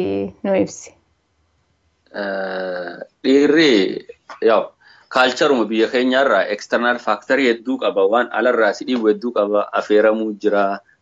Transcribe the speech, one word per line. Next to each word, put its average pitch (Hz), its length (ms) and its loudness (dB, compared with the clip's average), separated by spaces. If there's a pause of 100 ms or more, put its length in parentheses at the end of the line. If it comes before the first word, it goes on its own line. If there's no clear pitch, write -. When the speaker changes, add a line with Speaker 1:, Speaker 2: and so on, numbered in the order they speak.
(400)
Speaker 1:
nu 196 160 -2
ibsi. - 360 -4 (1200)
Speaker 2:
Eh, 92 800 -8 (320)
dhiirri, 139 800 2 (380)
yaa'u, 107 240 2 (400)
kaalcharuma 131 580 0
biyya 110 240 0
keenyarraa 127 640 2
external 120 460 -2
factor 117 420 -2
hedduu 120 400 0
qaba, 98 240 0
waan 117 240 2
alarraa 113 460 0
si - 100 -12
dhiibu 117 240 0
hedduu 107 240 -2
qaba, 104 300 0 (100)
afeeramuu 107 640 0
jira, 101 440 -2 (220)